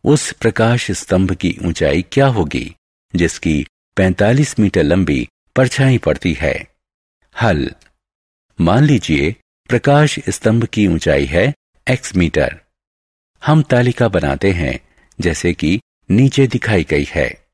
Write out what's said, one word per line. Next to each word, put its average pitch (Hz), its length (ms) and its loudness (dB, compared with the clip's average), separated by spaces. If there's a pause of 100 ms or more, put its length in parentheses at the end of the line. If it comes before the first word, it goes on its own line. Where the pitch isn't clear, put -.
उस - 280 0
प्रकाश 117 600 0
स्तंभ 92 420 0
की 87 320 -2
ऊंचाई 80 360 0
क्या 135 260 0
होगी, 82 480 -2 (400)
जिसकी 80 520 0 (280)
पैंतालीस 104 640 2
मीटर 98 240 2
लंबी 76 460 0 (260)
परछाई 131 420 2
पड़ती - 360 -2
है? - 420 -6 (680)
हल। 82 340 -2 (840)
मान 95 220 4
लीजिए 92 520 0 (340)
प्रकाश 143 500 2 (100)
स्तंभ 113 360 0
की 104 220 0
ऊंचाई 76 380 0
है 87 280 0 (360)
एक्स - 260 -4
मीटर। 80 460 0 (840)
हम 156 160 4
तालिका 123 460 0
बनाते 82 440 0
हैं, 73 280 -2 (400)
जैसे 85 340 -2
कि 82 260 -2 (320)
नीचे 131 360 4
दिखाई 110 360 0
गई 73 260 -2
है। 65 440 -6